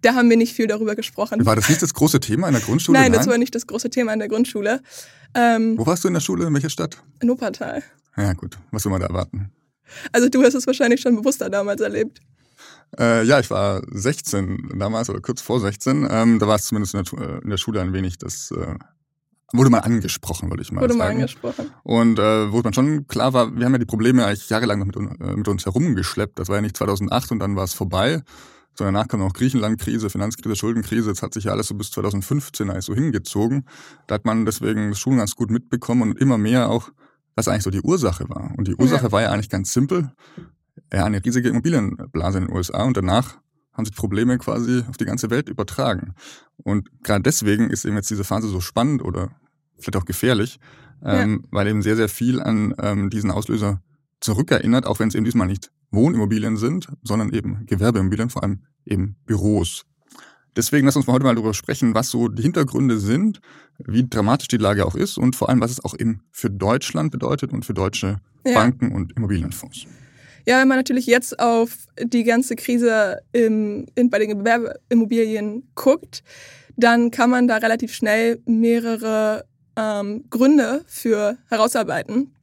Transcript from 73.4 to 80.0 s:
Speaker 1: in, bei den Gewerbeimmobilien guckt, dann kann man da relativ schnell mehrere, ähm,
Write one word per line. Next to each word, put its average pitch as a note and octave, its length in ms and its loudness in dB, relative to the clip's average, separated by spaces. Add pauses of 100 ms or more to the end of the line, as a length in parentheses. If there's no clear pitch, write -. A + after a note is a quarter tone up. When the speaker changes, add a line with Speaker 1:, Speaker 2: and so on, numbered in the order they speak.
Speaker 1:
in, B3 140 4
bei G#3 80 0
den G#3+ 220 0
Gewerbeimmobilien A3+ 1400 0
guckt, - 480 0 (520)
dann A#3 360 4
kann A#3+ 180 2
man B3 180 4
da A3 100 2
relativ A3+ 360 0
schnell A3+ 520 0
mehrere, A3+ 1000 0 (300)
ähm, G#3 540 -4